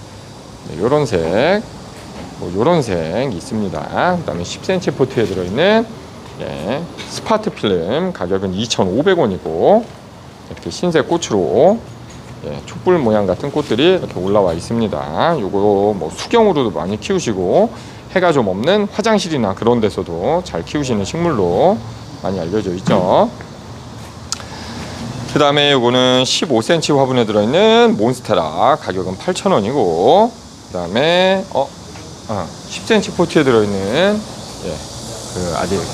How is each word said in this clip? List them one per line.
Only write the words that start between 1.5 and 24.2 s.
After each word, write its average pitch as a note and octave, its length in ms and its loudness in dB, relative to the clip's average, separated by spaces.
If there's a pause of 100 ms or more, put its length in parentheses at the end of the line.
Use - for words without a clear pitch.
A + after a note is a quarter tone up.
뭐 F2+ 140 -8
요런 D3 280 2
색 G2+ 500 -2
있습니다. G#2 880 -2
그다음에 F2 240 -6
십 - 220 -10
센치 F#3 260 -2
포트에 B2+ 320 0
들어있는, A2 640 2 (560)
예, E2+ 420 -6 (240)
스파트 G#3+ 440 -2
필름 A2+ 600 0
가격은 F#2+ 440 -2
이천오백 A#2+ 640 2
원이고 A2 680 2 (680)
이렇게 - 180 -10
흰색 D#3+ 380 0
꽃으로, D3 720 2 (680)
예, D2 200 -8
촛불 - 320 0
모양 G#2+ 280 2
같은 C#3 260 -2
꽃들이 C#3+ 320 0
이렇게 F3+ 360 2
올라와 G2 340 2
있습니다. G#2+ 840 0
요거 G2+ 580 2
뭐 E2 160 -4
수경으로도 F3 580 2
많이 F2 280 -4
키우시고 C3+ 920 0 (220)
해가 F3+ 160 4
좀 B2+ 160 2
없는 E3+ 440 2
화장실이나 F3 640 0
그런 A#2+ 240 2
데서도 G2+ 640 0
잘 E2+ 220 -6
키우시는 B2 400 -2
식물로 D3 720 2 (440)
많이 F#2+ 180 -4
알려져 F#2 360 -2
있죠. G#2+ 540 2 (2000)